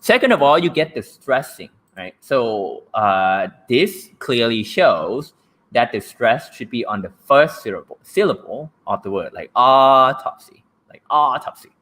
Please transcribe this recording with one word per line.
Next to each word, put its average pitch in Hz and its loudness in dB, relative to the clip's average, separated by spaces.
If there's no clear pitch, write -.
Second 247 2
of 165 2
all, 143 4
you 170 0
get 156 -4
the 117 -10
stressing, - -6
right? 92 -14
So, 110 -4
uh, 95 0
this 165 -2
clearly 117 -2
shows 113 0
that 120 0
the 107 -6
stress 120 -2
should 113 -14
be 117 -4
on 101 -6
the 90 -12
first 147 2
syllable, 92 -12
syllable 156 -4
of 101 -4
the 101 -10
word, 95 -6
like 85 -14
autopsy, 131 2
like - -20
autopsy 139 -2